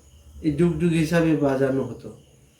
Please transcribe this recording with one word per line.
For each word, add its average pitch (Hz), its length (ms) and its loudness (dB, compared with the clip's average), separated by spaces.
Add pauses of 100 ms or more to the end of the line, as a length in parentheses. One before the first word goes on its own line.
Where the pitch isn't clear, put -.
(420)
এই 160 100 -2
ডুগডুগি 165 460 0
হিসাবে 160 380 2
বাজানো 135 480 0
হতো। 113 300 -14 (460)